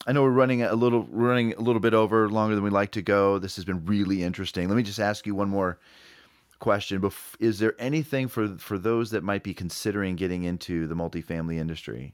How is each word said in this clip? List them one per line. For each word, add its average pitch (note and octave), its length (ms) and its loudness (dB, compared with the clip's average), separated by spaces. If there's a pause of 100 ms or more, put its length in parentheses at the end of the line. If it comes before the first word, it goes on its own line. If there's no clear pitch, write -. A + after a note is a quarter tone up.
I B2 60 -2
know C#3 120 4
we're C3 80 6
running B2+ 300 4
a A2 140 0
little, A#2+ 340 4
running A#2 440 2
a - 80 -6
little A2+ 180 2
bit A2 140 2
over, A2 340 4
longer G#2+ 260 2
than G2+ 120 2
we G#2 40 0
like G2+ 220 2
to A2 100 -6
go. G2 380 4
This F#2 160 -8
has F#2 80 -10
been F2 220 -4
really G2 380 0
interesting. F2+ 440 -4
Let G2 80 0
me B2 80 2
just G2+ 160 -8
ask G#2 260 -2
you G#2 100 -4
one G2+ 140 -2
more F#2+ 300 -2 (800)
question. G2+ 400 0
Bef-, - 400 -4
is A2 200 2
there A2 200 2
anything C3+ 480 -2
for, G#2+ 300 -4
for G2+ 200 -6
those A2+ 340 0
that G#2 120 -2
might G2 200 -2
be G2 100 -6
considering F#2+ 640 -4
getting F2+ 260 -2
into F2 440 -4
the D#2+ 80 -4
multifamily E2 640 -4
industry? D2 560 -8